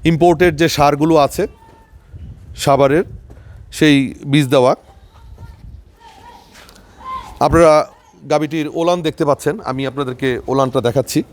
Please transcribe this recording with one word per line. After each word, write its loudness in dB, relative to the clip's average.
ইম্পোর্টেড 2
যে 0
সারগুলো 2
আছে 2
সাভারের, 2
সেই 2
বীজ 0
দেওয়া। 2
আপনারা 4
গাভীটির -4
ওলান -2
দেখতে -4
পাচ্ছেন, -2
আমি -6
আপনাদেরকে -4
ওলানটা -2
দেখাচ্ছি -2